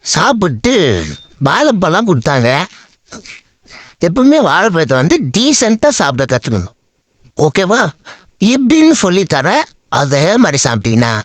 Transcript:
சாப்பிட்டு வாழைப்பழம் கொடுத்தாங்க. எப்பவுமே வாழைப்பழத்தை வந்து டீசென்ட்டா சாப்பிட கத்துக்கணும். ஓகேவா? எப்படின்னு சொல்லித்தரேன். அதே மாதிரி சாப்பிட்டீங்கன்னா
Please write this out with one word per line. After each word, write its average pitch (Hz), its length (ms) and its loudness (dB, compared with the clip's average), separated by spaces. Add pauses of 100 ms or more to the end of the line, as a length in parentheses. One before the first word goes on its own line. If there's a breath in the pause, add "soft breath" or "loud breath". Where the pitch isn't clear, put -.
(140)
சாப்பிட்டு 196 600 0 (720)
வாழைப்பழம் 202 640 0
கொடுத்தாங்க. 131 400 0 (1600 loud breath)
எப்பவுமே 269 320 2 (100)
வாழைப்பழத்தை 160 520 0
வந்து 185 160 2 (200)
டீசென்ட்டா 247 520 0 (100)
சாப்பிட 139 340 -2
கத்துக்கணும். 110 420 -4 (720)
ஓகேவா? 190 360 0 (720 loud breath)
எப்படின்னு 311 480 4
சொல்லித்தரேன். 185 600 0 (380)
அதே 139 240 0 (180)
மாதிரி 143 220 0
சாப்பிட்டீங்கன்னா 117 480 0 (120)